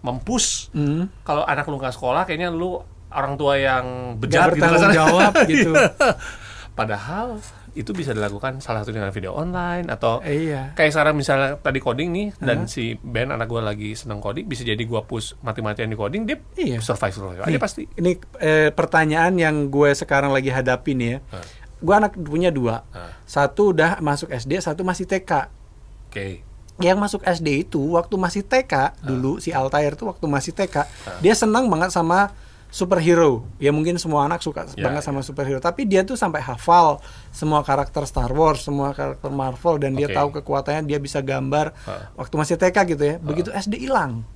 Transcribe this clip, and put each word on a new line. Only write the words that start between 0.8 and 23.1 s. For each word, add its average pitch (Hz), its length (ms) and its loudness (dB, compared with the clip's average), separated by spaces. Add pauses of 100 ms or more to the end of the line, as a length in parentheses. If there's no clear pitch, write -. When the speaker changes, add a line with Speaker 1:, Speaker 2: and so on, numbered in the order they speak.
Speaker 1:
Kalau 147 200 -2
anak 143 220 0
lu 143 140 -6
nggak 127 160 -4
sekolah, 139 300 0
kayaknya 175 260 -4
lu 175 320 -4 (260)
orang 139 260 -4
tua 139 200 2
yang 131 320 2 (260)
Speaker 2:
Nggak 113 80 -8
Speaker 1:
bejat 110 220 0
gitu, 160 100 8
Speaker 2:
bertanggung 165 300 4
Speaker 1:
kasarnya. 170 160 8
Speaker 2:
jawab 165 340 6 (100)
Speaker 1:
<laughs> 185 60 6
Speaker 2:
gitu. 165 240 4
Speaker 1:
Iya. 160 160 6 (840)
Padahal 143 680 -4 (340)
itu 120 180 -8
bisa 170 200 -4
dilakukan 107 480 -4
salah 117 220 -4
satu 104 120 -8
dengan 104 180 -4
video 92 220 -8
online 175 560 -4
atau 120 320 0
Speaker 2:
Iya. 147 540 -4
Speaker 1:
kayak 151 160 4
sekarang 151 240 4
misalnya 139 420 0
tadi 135 220 -2
coding 131 300 -2
nih, 190 180 -2 (100)
dan 120 240 0
Speaker 2:
Heeh. 113 100 -6
Speaker 1:
si 120 140 -6 (120)
Ben 120 300 -4
anak 117 200 -4
gua 117 180 -4
lagi 107 300 -6
seneng 110 240 -10
coding, 107 260 -6
bisa 131 180 -8
jadi 110 200 -2
gua 113 200 -2
push - 380 -8
mati-matian 110 480 -4
di 113 60 -4
coding, 110 280 -4
dia 269 160 -4 (160)
Speaker 2:
Iya. 165 240 -2
Speaker 1:
survive, 110 340 -2
survive 92 280 -10
aja 107 80 -4
Speaker 2:
Nih, 151 100 0
Speaker 1:
pasti. - 240 -6 (120)
Speaker 2:
ini, 175 200 0 (220)
eh, 156 340 4
pertanyaan 160 640 2
yang 156 220 2 (120)
gue 143 240 4
sekarang 139 380 0
lagi 135 200 0
hadapi 127 420 -2
nih 123 160 0
ya. 127 160 -4
Speaker 1:
Heeh. 90 220 -14 (340)
Speaker 2:
Gue 170 160 4
anak 208 200 4
punya 170 340 0
dua. 120 380 -2
Speaker 1:
Heeh. 87 220 -16 (140)